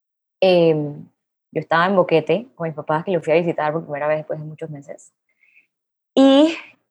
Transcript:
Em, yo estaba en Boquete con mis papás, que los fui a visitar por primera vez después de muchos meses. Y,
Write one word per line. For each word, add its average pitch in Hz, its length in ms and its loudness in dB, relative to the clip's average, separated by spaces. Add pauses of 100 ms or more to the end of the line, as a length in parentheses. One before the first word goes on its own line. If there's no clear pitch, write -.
(420)
Em, 160 680 2 (440)
yo 156 100 -6
estaba 165 240 0
en 196 100 0
Boquete 170 600 0
con 165 120 -10
mis 156 80 -10
papás, 156 300 -4
que 202 60 -6
los 170 120 -2
fui 160 80 -4
a 156 60 4
visitar 156 340 -2
por 165 120 -6
primera 147 240 -8
vez 156 100 0
después 156 200 -10
de 151 80 -14
muchos 156 240 -14
meses. - 440 -20 (1000)
Y, 277 440 4 (340)